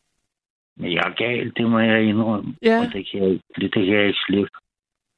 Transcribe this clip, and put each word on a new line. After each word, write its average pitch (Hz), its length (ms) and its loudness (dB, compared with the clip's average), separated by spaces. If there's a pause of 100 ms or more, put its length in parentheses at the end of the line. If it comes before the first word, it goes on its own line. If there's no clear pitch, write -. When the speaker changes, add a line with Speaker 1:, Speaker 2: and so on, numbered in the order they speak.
(760)
Speaker 1:
Men 90 160 -8
jeg 85 140 0
er 90 80 -4
gal, 120 440 -4
det 117 120 2
må 113 100 4
jeg 110 240 4
indrømme. 110 580 0
Speaker 2:
Ja. 226 180 4
Speaker 1:
Og 233 140 -4
det 98 180 -8
kan 196 120 -2
jeg, 190 60 4 (260)
det, - 60 -6
det 98 120 -2
kan 98 140 2
jeg 104 200 4
ikke 98 200 -2
slippe. 101 220 2 (680)